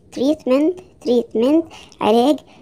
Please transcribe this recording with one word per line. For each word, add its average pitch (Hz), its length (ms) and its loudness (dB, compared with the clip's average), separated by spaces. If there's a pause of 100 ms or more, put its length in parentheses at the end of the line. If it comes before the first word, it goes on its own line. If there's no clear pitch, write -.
(160)
treatment، 302 680 -2 (240)
treatment 247 580 0 (380)
علاج 240 380 2 (220)